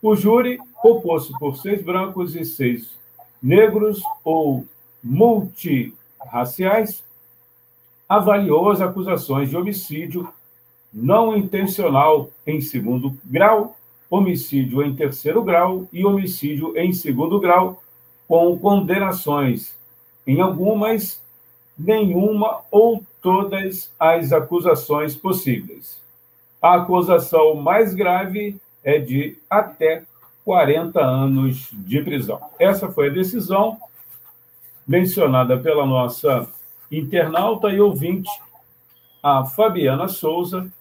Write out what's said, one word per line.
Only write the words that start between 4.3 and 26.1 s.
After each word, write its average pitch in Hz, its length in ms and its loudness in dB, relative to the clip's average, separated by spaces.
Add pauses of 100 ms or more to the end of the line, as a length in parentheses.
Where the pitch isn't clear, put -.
multirraciais, 180 2000 -2 (1040)
avaliou 196 600 2
as 185 100 0
acusações 175 680 -4
de 151 80 -6
homicídio 175 680 -8 (680)
não 208 440 2
intencional 170 920 2 (160)
em 151 160 -4
segundo 127 640 -4
grau, 208 540 2 (320)
homicídio 143 760 0
em 139 100 -2
terceiro 151 480 -2
grau 185 520 0
e 180 120 -2
homicídio 160 720 -2
em 180 140 0
segundo 165 480 -2
grau, 180 420 0 (460)
com 170 300 2
condenações 180 1160 -2 (540)
em 139 140 2
algumas, 202 800 -2 (560)
nenhuma 208 840 0 (100)
ou 214 320 4 (200)
todas 190 760 -2
as 160 360 2
acusações 156 840 0
possíveis. - 840 -6 (600)